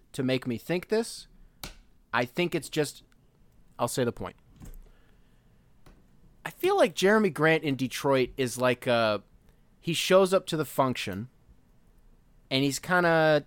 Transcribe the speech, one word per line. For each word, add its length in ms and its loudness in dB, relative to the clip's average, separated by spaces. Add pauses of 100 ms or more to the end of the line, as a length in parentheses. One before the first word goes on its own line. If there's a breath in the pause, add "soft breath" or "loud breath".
(120)
to 100 -6
make 240 -2
me 100 -4
think 320 -6
this, 380 -4 (880)
I 100 2
think 300 -4
it's 160 -6
just, 320 -4 (760)
I'll 100 -2
say 160 -2
the 80 -2
point. 240 -12 (2000)
I 40 -10
feel 280 0
like 160 4
Jeremy 340 4
Grant 360 2
in 120 0
Detroit 640 0
is 180 -2
like 300 0
a, 360 2 (580)
he 120 -4
shows 400 4
up 140 2
to 100 -6
the 80 0
function, 640 -4 (1200)
and 140 0
he's 140 -2
kinda 680 2